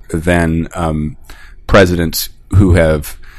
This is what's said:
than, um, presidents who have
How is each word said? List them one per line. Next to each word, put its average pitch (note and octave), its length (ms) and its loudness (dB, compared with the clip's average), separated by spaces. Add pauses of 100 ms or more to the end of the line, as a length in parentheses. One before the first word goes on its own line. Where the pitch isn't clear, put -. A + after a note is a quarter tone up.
(100)
than, E2 640 0
um, D#2 420 -4 (500)
presidents F2 600 0 (220)
who F#2+ 240 4
have D#2+ 420 0 (220)